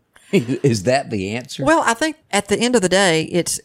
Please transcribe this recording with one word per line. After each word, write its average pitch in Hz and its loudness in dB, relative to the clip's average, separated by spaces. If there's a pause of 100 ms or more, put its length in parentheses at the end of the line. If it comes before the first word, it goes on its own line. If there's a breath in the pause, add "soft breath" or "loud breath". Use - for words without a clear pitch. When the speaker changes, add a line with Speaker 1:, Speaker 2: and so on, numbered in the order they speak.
(140)
Speaker 1:
<laughs> - -14
Is 123 0
that 127 0
the 101 -4
answer? - -10
Speaker 2:
Well, 311 2
I 233 0
think 311 -2 (160)
at 202 -2
the 202 0
end 247 0
of 208 4
the 185 0
day, 180 2
it's, - -2